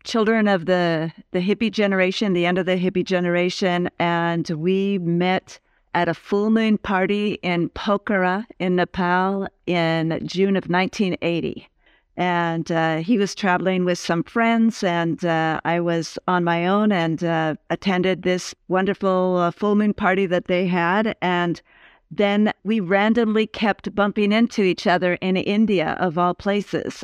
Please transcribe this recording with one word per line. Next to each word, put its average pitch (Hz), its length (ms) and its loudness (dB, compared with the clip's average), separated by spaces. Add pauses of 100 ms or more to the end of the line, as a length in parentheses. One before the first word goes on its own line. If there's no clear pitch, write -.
children 220 440 2
of 180 180 0
the, 170 440 0 (200)
the 185 80 -2
hippie 202 340 0
generation, 190 640 0
the 175 100 2
end 180 140 0
of 180 80 -2
the 185 100 0
hippie 180 300 0
generation, 175 840 0 (100)
and 170 520 0
we 190 480 0
met 175 600 -2 (360)
at 170 160 2
a 160 40 -2
full 208 360 0
moon 220 260 4
party 202 640 -2
in 175 300 -2
Pokhara 202 720 -2 (140)
in 180 180 0
Nepal 185 720 -2 (160)
in 165 640 0
June 190 320 0
of - 100 -6
nineteen 180 540 0
eighty. - 480 -4 (440)
And, 170 560 -2
uh, 160 280 0
he 180 180 0
was 196 180 0
traveling 180 520 0
with 175 120 0
some 170 240 -2
friends, 226 640 0
and, 170 400 -2
uh, 160 400 0
I 170 160 0
was 170 380 -2 (100)
on 180 160 2
my 170 220 0
own 208 260 2
and, 165 320 0
uh, 160 300 0 (160)
attended 180 500 0
this 180 340 -2 (140)
wonderful, 185 720 0
uh, 170 120 2
full 208 260 0
moon 208 180 2
party 190 320 0
that 175 180 0
they 185 220 0
had. 180 560 0
And 175 400 0 (480)
then 208 420 2 (120)
we 220 160 0
randomly 214 680 2
kept - 480 -4
bumping 202 360 0
into 226 320 2
each 180 240 0
other 180 360 2
in 185 160 0
India, 202 600 0
of 175 180 -2
all 175 160 0
places. - 680 -4